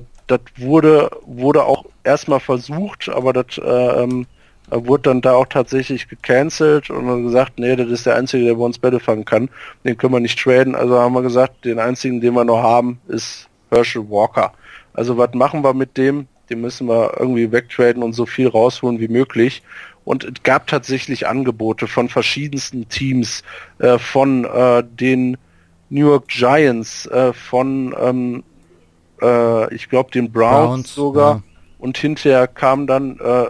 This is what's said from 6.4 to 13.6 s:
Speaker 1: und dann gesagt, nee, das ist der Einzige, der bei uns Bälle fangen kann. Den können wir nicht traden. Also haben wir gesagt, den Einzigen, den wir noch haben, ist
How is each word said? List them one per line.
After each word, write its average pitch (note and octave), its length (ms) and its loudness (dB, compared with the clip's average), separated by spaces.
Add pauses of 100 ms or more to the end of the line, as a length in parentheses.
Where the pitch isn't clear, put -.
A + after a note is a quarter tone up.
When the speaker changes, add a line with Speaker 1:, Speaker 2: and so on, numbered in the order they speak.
Speaker 1:
und B2 180 -6
dann B2 160 -2
gesagt, A#2+ 340 0
nee, B2 200 0
das B2 100 -2
ist A#2+ 180 -4
der A#2 120 2
Einzige, B2+ 260 0
der A#2 120 2
bei A#2 100 -2
uns A#2+ 120 -4
Bälle B2+ 220 0
fangen G#2+ 240 -2
kann. A2+ 260 -2 (360)
Den B2 100 -2
können B2+ 160 0
wir B2+ 80 2
nicht A#2 180 -2
traden. C3 380 2
Also B2 240 2
haben B2 140 2
wir B2+ 80 0
gesagt, B2+ 420 0
den A#2 160 -4
Einzigen, B2 400 -4
den A#2+ 140 2
wir A#2+ 100 2
noch A#2 180 2
haben, A#2+ 460 2
ist - 400 -10 (220)